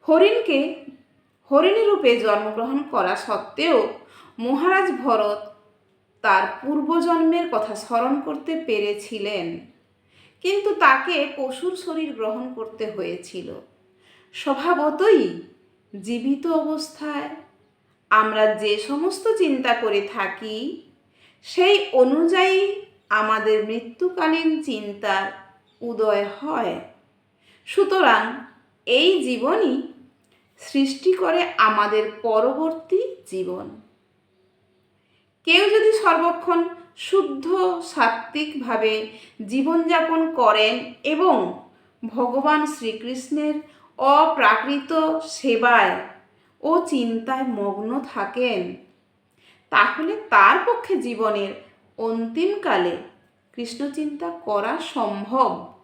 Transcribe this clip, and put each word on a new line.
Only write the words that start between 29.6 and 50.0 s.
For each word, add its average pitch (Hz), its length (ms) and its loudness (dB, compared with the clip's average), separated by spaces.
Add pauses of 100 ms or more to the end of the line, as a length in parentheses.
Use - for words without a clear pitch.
সৃষ্টি 277 560 0
করে 349 280 2 (160)
আমাদের 214 540 2 (100)
পরবর্তী 277 800 0 (260)
জীবন। 185 540 -8 (1600)
কেউ 370 240 6
যদি 427 220 6
সর্বক্ষণ 339 720 0 (320)
শুদ্ধ 277 500 -2 (380)
সাত্ত্বিকভাবে 233 1200 -2 (380)
জীবনযাপন 320 880 0
করেন 220 580 2 (100)
এবং 294 560 2 (460)
ভগবান 269 600 0
শ্রীকৃষ্ণের 254 880 -6 (420)
অপ্রাকৃত 285 1200 2
সেবায় 233 880 2 (540)
ও 330 240 2
চিন্তায় 247 580 -2
মগ্ন 214 560 -4 (140)
থাকেন, 202 600 -4 (920)
তাহলে 330 600 0